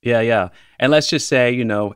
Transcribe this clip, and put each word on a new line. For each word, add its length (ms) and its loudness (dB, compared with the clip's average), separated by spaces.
Yeah, 200 0
yeah. 280 0
And 100 0
let's 200 2
just 180 -4
say, 240 2
you 140 -2
know, 300 -4